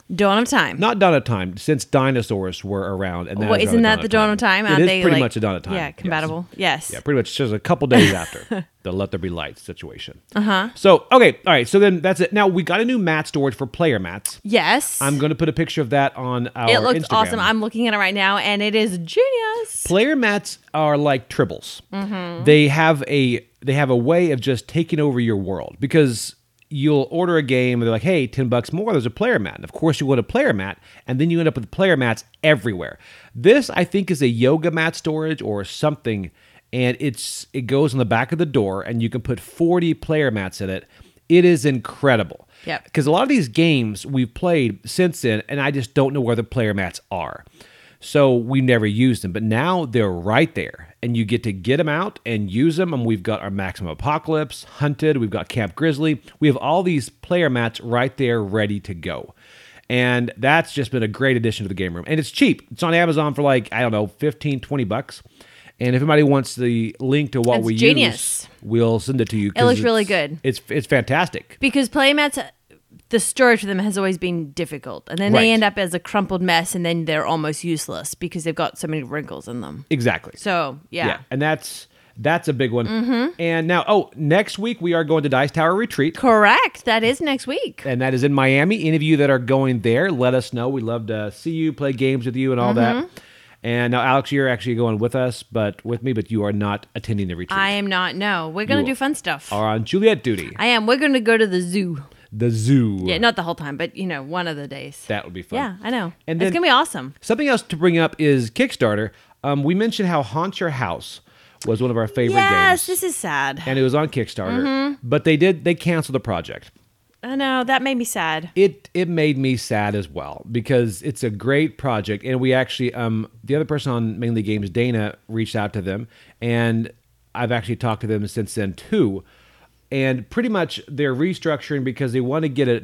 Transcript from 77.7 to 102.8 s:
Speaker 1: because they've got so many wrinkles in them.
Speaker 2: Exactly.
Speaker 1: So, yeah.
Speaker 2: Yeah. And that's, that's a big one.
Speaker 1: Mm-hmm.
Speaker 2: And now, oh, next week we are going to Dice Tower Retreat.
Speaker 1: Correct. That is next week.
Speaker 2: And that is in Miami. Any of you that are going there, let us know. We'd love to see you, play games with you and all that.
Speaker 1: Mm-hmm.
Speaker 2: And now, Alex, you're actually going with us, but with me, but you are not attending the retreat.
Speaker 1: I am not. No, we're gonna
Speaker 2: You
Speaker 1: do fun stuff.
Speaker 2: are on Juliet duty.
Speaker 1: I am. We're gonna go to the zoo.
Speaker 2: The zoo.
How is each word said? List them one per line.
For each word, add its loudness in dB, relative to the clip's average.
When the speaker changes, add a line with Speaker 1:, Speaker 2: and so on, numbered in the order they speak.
Speaker 1:
because -10
they've -4
got -4
so -6
many -4
wrinkles -10
in -10
them. -14
Speaker 2:
Exactly. -2
Speaker 1:
So, -4
yeah. -4
Speaker 2:
Yeah. -4
And -2
that's, -4
that's -2
a 0
big -2
one. 0
Speaker 1:
Mm-hmm. -2
Speaker 2:
And 0
now, 0
oh, 2
next 0
week -6
we 0
are 2
going 2
to -2
Dice 2
Tower 2
Retreat. -2
Speaker 1:
Correct. 4
That 0
is 0
next -4
week. -6
Speaker 2:
And -2
that 0
is 0
in 2
Miami. 2
Any 2
of 0
you 4
that 4
are 4
going 2
there, 2
let 2
us -2
know. -4
We'd -4
love -4
to -6
see -8
you, -2
play -4
games 0
with -4
you 0
and 0
all 2
that. 2
Speaker 1:
Mm-hmm. -4
Speaker 2:
And 0
now, 2
Alex, 2
you're 2
actually -2
going 0
with -2
us, -2
but -4
with -6
me, -2
but -4
you 0
are 0
not -2
attending -4
the -6
retreat. -6
Speaker 1:
I 0
am -2
not. -2
No, -2
we're -6
gonna 2
Speaker 2:
You -2
Speaker 1:
do -2
fun -2
stuff. -8
Speaker 2:
are 0
on 0
Juliet 2
duty. -2
Speaker 1:
I 0
am. 2
We're 4
gonna 2
go 4
to 4
the 0
zoo. -4
Speaker 2:
The 0
zoo. 2